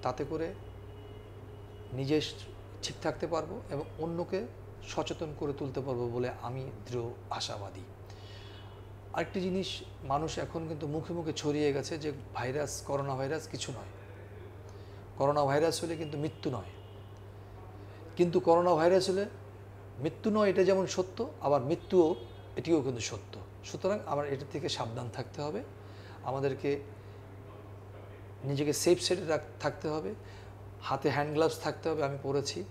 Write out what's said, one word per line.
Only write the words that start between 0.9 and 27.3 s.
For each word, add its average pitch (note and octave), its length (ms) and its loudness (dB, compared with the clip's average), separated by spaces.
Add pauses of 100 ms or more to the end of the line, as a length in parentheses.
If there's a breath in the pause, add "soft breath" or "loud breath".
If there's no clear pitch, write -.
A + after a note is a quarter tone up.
নিজে C#3 200 4 (640)
ঠিক - 120 -4 (100)
থাকতে D#3+ 280 0
পারবো D#3+ 220 -2 (180)
এবং D3 120 -2 (180)
অন্যকে E3+ 360 -2 (520)
সচেতন D#3 380 -2 (100)
করে C#3+ 200 0
তুলতে C3+ 280 -2
পারবো B2 180 0 (100)
বলে B2 140 2 (180)
আমি C3 160 -4 (240)
দৃঢ় A#2+ 200 -2 (300)
আশাবাদী। G2 460 -6 (1300 loud breath)
আরেকটি E3+ 320 0
জিনিস, F#3 220 0 (420)
মানুষ D3 200 2 (140)
এখন E3 240 -4
কিন্তু D#3 160 -4 (100)
মুখে D#3 220 -4
মুখে D#3+ 240 -2
ছড়িয়ে D3 340 4
গেছে C#3 180 -2 (100)
যে D3+ 60 0 (280)
ভাইরাস, C3 340 0 (180)
করোনা C#3 300 0
ভাইরাস D3 240 0 (100)
কিছু - 240 -4
নয়, - 140 -10 (1300 loud breath)
করোনা D3 300 6
ভাইরাস D3+ 320 6
হলে E3+ 200 0
কিন্তু D3+ 220 -4
মৃত্যু D#3 320 0
নয়, F#2 160 -6 (1500 loud breath)
কিন্তু F3 200 6 (100)
করোনা F3 320 8
ভাইরাস F3+ 320 8
হলে G3 140 4 (800)
মৃত্যু E3 320 0
নয়, G#3+ 160 8
এটা F#3+ 180 8
যেমন F#3+ 160 8 (100)
সত্য, F#3 220 0 (280)
আবার C#3+ 240 8
মৃত্যুও, F3 380 8 (520)
এটিও D#3+ 280 6
কিন্তু B2 140 -2 (100)
সত্য। G#2 220 -8 (360)
সুতরাং F#3+ 280 2 (140)
আমার D3 220 2
এটা C#3 200 -4
থেকে D#3 140 -2 (100)
সাবধান A#2+ 300 -2 (100)
থাকতে B2+ 280 -6
হবে, F3+ 160 -2 (680 loud breath)
আমাদেরকে C3+ 400 2 (1800 loud breath)